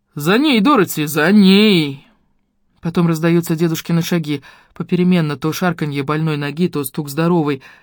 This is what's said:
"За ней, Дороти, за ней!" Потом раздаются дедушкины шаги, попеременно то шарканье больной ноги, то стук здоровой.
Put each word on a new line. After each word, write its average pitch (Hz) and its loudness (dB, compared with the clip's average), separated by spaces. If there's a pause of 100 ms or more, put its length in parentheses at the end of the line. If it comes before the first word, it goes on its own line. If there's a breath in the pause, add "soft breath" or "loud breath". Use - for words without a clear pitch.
(140)
"За 160 0
ней, 269 2
Дороти, 190 0
за 156 0
ней!" 190 4 (720)
Потом 170 -2
раздаются 165 0
дедушкины 165 -2
шаги, 147 -4 (320 soft breath)
попеременно 175 0
то 156 -4
шарканье 156 -4
больной 151 -2
ноги, 147 -2
то 147 -4
стук 147 -10
здоровой. 147 0 (200 soft breath)